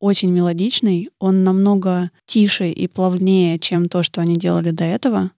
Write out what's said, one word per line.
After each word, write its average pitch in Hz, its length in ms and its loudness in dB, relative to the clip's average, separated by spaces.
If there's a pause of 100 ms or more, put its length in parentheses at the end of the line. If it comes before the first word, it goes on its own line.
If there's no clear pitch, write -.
очень 196 320 0
мелодичный, 180 760 0 (120)
он 190 240 2
намного 185 680 2 (160)
тише 202 440 0
и 180 180 -6
плавнее, 185 720 2
чем 175 280 0
то, 175 140 -2
что - 180 -6
они 170 140 2
делали 170 380 0
до 165 100 -4
этого. 190 560 -2